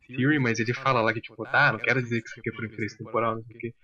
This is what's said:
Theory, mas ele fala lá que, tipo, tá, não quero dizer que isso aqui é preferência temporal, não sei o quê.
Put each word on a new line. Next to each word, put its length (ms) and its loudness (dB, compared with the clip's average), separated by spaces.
Theory, 320 2
mas 220 2
ele 140 -2
fala 260 2
lá 140 4
que, 80 -8
tipo, 220 -12
tá, 280 4
não 60 -2
quero 240 2
dizer 180 -2
que 80 -8
isso 100 -14
aqui 120 -6
é 20 -2
preferência 460 -8
temporal, 380 0
não 80 -8
sei 120 -20
o 20 -20
quê. 260 -8